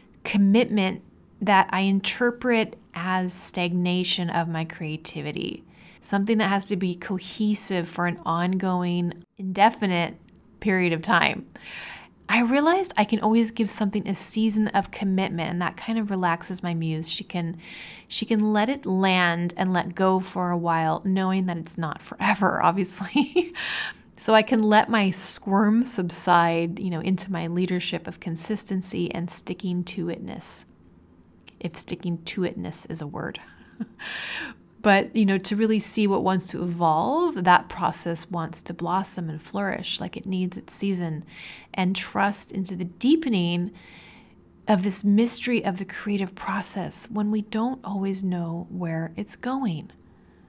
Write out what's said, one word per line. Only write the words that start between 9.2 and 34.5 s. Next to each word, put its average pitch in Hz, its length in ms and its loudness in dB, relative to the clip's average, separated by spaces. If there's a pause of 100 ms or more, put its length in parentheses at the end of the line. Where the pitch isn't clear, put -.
indefinite 190 800 2 (420)
period 185 340 2
of 160 80 -2
time, 165 460 2 (840)
I 233 100 4
realized 302 540 4
I 208 100 4
can 214 160 0
always 226 280 4
give 226 220 -2
something 208 360 -2
a 196 60 0
season 214 540 0
of - 240 0
commitment, 190 580 0
and 175 140 -2
that 175 140 -4
kind 226 200 -4
of 208 140 -2
relaxes 175 500 -2
my 175 140 -2
muse. 160 340 -2
She - 140 -4
can, 170 340 -4 (500)
she - 160 -4
can 214 300 2
let 214 160 2
it 277 160 -4
land 180 720 2
and 185 160 0
let 175 220 -2
go 190 240 4
for 180 320 -4
a 175 60 0
while, 165 460 0
knowing 190 440 2
that 175 100 -4
it's 160 200 -10
not 170 260 -6
forever, - 580 0
<laughs> - 20 2
obviously. 196 880 0 (640)
So 220 200 4
I 220 80 8
can 220 180 2
let 214 280 6
my 208 200 4
squirm 208 760 2
subside, 170 920 2
you 185 140 -4
know, 160 80 -2
into 185 320 0
my 165 160 -4
leadership 175 580 -2
of - 140 -12
consistency 180 920 -4
and 170 200 -6
sticking 180 540 -4
to 170 220 -6
itness, - 580 -10 (920)
if - 160 -8
sticking 180 500 -6
to - 160 -4
itness - 500 -6
is 165 100 -8
a 147 60 -8
word. - 320 -8 (400)
<laughs> 226 80 -10 (920)